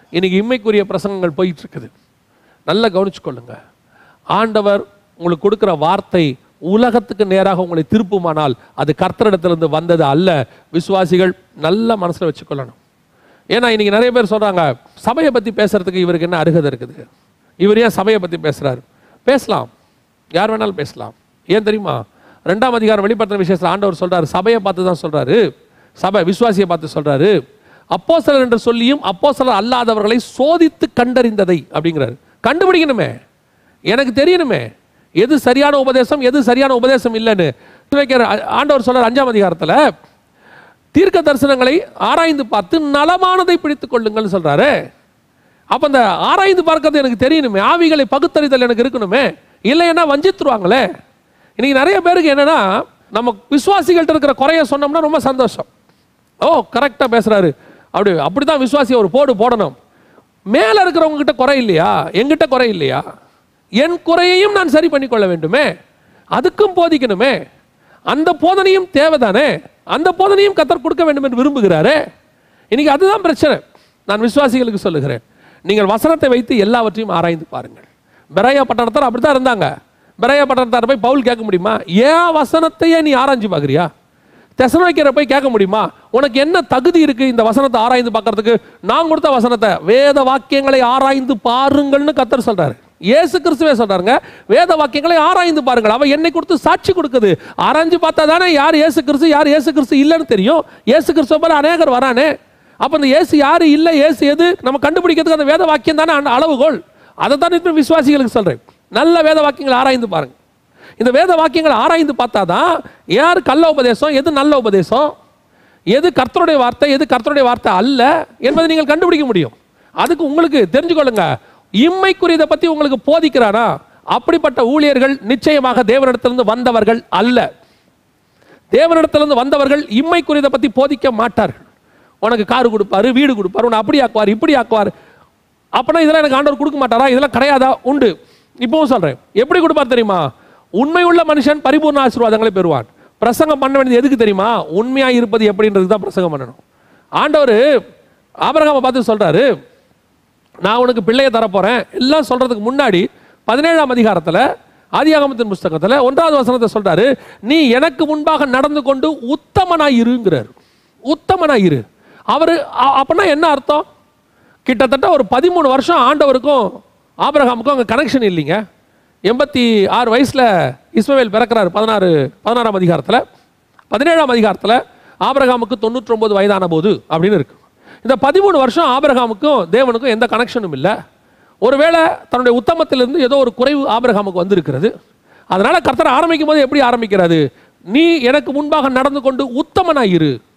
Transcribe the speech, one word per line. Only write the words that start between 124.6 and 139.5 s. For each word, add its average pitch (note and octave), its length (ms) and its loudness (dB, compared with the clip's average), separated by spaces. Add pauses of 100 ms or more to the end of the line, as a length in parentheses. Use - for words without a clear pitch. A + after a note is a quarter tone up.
ஊழியர்கள் C4+ 560 0
நிச்சயமாக B3+ 640 0
தேவனிடத்திலிருந்து B3 640 0
வந்தவர்கள் A#3 640 0
அல்ல. A3 440 0 (1200)
தேவனிடத்திலிருந்து D4+ 640 2
வந்தவர்கள் C#4+ 520 0
இம்மைக்குரியதை D4 600 -2
பத்தி C4+ 220 -2
போதிக்க C4+ 420 -2
மாட்டார்கள். A3 560 -4 (540)
உனக்கு A3 240 0
காரு A#3+ 260 0
கொடுப்பாரு, G#3 420 0
வீடு C4+ 220 2
கொடுப்பாரு, G#3 320 -2
உன்னை A3+ 140 0
அப்படி C4+ 200 0
ஆக்குவார், G#3+ 320 0
இப்படி D4 220 0
ஆக்குவார். A3+ 320 0 (880)
அப்பனா C#4+ 280 0
இதெல்லாம் D#4 140 4
எனக்கு D4+ 220 2
ஆண்டவர் C#4+ 220 0
கொடுக்க C#4+ 280 -2
மாட்டாரா? A#3 220 2
இதெல்லாம் C4 220 2
கிடையாதா? C4 520 2
உண்டு. B3 380 0 (380)
இப்பவும் B3+ 260 0
சொல்றேன், F#3 340 -2 (140)
எப்படி D4+ 280 0